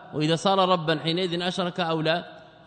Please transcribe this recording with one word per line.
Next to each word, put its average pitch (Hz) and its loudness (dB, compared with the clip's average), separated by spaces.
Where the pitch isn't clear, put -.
وإذا 151 2
صار 196 2
ربا 160 2
حينئذ 170 -2
أشرك 180 -2
أو 165 0
لا؟ 160 0